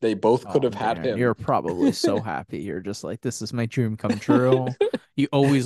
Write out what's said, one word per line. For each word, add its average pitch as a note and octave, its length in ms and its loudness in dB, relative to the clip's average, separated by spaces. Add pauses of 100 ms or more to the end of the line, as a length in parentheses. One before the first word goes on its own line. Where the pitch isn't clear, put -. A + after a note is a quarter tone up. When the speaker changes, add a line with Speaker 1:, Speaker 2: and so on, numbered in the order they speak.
Speaker 1:
they A2+ 140 0
both A2+ 340 2
could G2 140 2
Speaker 2:
Oh, - 20 0
Speaker 1:
have A2+ 100 -2
had A2+ 240 -4
Speaker 2:
Darren, - 60 -6
Speaker 1:
him. A2 120 -2
Speaker 2:
you're A#2+ 160 2
probably A2 580 0
so - 300 0
Speaker 1:
<laughs> - 0 -
Speaker 2:
happy. - 380 -8
You're F2+ 220 -8
just G2+ 220 -10
like, F#2+ 180 -8
"This - 200 -6
is G#2+ 120 -8
my A#2+ 120 -2
dream A2 320 -2
come G#2 220 -2
true." B2+ 600 2
Speaker 1:
<laughs> G#4 80 2 (300)
Speaker 2:
You C#3 140 2
always C#3 340 4